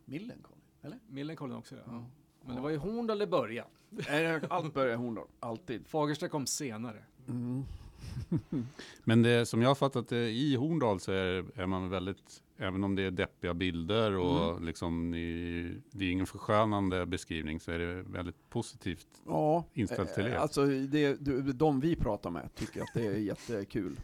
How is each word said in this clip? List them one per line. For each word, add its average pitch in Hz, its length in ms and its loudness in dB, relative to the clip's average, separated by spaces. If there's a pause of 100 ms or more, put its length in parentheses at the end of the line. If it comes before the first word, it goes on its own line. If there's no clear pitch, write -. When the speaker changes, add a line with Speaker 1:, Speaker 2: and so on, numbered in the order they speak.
Speaker 1:
Millencolin, 131 560 -12 (200)
eller? 214 260 -12
Speaker 2:
Millencolin 143 480 -8
också, 117 200 -14
ja. 117 120 -16
Speaker 1:
Ja. 117 180 -12 (400)
Speaker 2:
Men 127 100 -8
det 127 60 -6
var 147 100 -2
i 160 40 -2
Horndal 214 440 -2
det 202 80 0
började. 117 420 0 (200)
Speaker 1:
Nej, 156 600 0
allt 165 240 0
börjar 131 200 4
i 113 40 0
Horndal. 117 300 -4 (120)
Alltid. 117 480 -6
Speaker 2:
Fagersta 151 420 2
kom 143 160 -2
senare. 117 580 -4 (240)
Speaker 1:
Mm. 123 360 -2 (680)
<laughs> 156 140 0 (600)
Speaker 3:
Men 117 180 6
det, 117 240 6
som 113 160 0
jag 127 80 6
har 139 60 6
fattat 135 320 0
det, 120 220 0
i 135 260 2
Horndal 127 440 2
så - 120 -4
är, 92 480 0
är 92 60 0
man 92 240 0
väldigt, 92 540 -4 (140)
även 95 260 0
om 98 120 2
det 98 60 2
är 95 100 0
deppiga 90 420 -2
bilder 92 640 2
och 85 340 4
Speaker 1:
Mm. 87 140 -4
Speaker 3:
liksom, 85 460 -2
ni, 85 680 -4 (100)
det 98 140 -4
är 90 60 2
ingen 92 140 2
förskönande 101 800 2
beskrivning, 82 540 -4
så - 120 -6
är 85 80 0
det 87 240 -2
väldigt 92 460 -8
positivt - 580 -6 (200)
Speaker 1:
Ja, 156 460 2
Speaker 3:
inställt 101 400 0
till 101 120 0
Speaker 1:
eh, 123 60 0
Speaker 3:
er. - 40 0
Speaker 1:
alltså, 143 300 2
det, 139 480 4 (120)
du, 139 160 2
de 139 380 4
vi 160 160 4
pratar 104 340 0
med 82 260 -6
tycker 107 260 -6
att - 120 -8
det 117 140 0
är 101 100 0
<laughs> - 0 -
jättekul. 98 880 -4